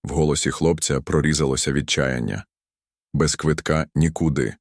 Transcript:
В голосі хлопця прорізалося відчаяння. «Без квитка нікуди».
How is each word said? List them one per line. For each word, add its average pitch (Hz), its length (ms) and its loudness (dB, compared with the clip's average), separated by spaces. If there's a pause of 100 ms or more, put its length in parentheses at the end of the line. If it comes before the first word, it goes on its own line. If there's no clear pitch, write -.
В - 60 -10
голосі 76 400 0
хлопця 76 500 0
прорізалося 73 720 0
відчаяння. 62 720 -2 (720)
«Без 76 220 2
квитка 78 580 0
нікуди». 76 680 0